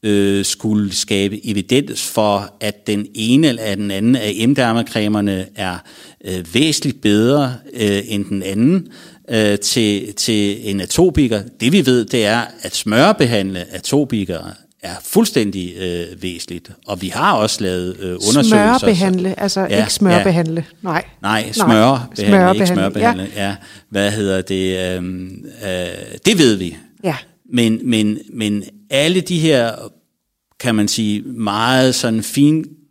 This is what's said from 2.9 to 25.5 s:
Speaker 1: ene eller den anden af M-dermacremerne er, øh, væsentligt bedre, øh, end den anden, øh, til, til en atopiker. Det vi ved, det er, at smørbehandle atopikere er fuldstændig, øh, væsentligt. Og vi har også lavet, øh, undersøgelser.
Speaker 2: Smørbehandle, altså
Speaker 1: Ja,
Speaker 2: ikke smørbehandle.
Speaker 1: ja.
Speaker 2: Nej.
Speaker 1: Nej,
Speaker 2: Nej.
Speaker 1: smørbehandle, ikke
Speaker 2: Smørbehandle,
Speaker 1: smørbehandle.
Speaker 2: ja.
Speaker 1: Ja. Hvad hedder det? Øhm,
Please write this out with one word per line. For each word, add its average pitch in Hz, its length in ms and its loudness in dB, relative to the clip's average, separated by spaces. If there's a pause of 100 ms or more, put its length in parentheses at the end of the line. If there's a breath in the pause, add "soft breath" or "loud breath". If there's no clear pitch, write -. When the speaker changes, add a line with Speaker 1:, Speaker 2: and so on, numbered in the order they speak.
Speaker 1:
ene 123 340 4
eller 113 260 -2
den 101 160 -4
anden 110 260 2
af 107 320 -2
M-dermacremerne 107 1000 0 (100)
er, 92 220 -6 (460 loud breath)
øh, 90 300 -8
væsentligt 147 460 0
bedre, 123 540 2 (200)
øh, 101 320 0
end 101 180 -4
den 95 180 -6
anden, 117 460 0 (420 loud breath)
øh, 107 280 2
til, 104 580 0
til 104 540 -2
en 98 100 -2
atopiker. 131 640 2 (180)
Det 120 120 2
vi 180 140 4
ved, 123 180 4
det 113 220 0
er, 113 160 2 (200)
at - 140 -10
smørbehandle 110 880 2 (100)
atopikere 95 760 -2 (300)
er 90 120 -10 (100)
fuldstændig, 101 720 0
øh, 87 460 -6
væsentligt. 87 480 -10 (160)
Og 98 160 -8
vi 95 60 -4
har 156 280 0
også 107 260 0
lavet, 90 380 -4
øh, 95 140 -6
undersøgelser. 107 280 2 (360)
Speaker 2:
Smørbehandle, 185 600 0
altså 190 200 -2
Speaker 1:
Ja, 202 200 0
Speaker 2:
ikke 214 120 0
smørbehandle. 170 800 2
Speaker 1:
ja. - 60 -20 (120)
Speaker 2:
Nej. 165 160 -2 (180)
Speaker 1:
Nej, 107 200 0
Speaker 2:
Nej. 110 100 -8
Speaker 1:
smørbehandle, 123 680 2
ikke 208 100 0
Speaker 2:
Smørbehandle, 196 380 4
Speaker 1:
smørbehandle. 101 680 0
Speaker 2:
ja. 101 120 -4
Speaker 1:
Ja. 101 60 -4 (360 loud breath)
Hvad 101 200 0
hedder 98 320 0
det? 92 540 -2
Øhm, 92 480 -10 (200)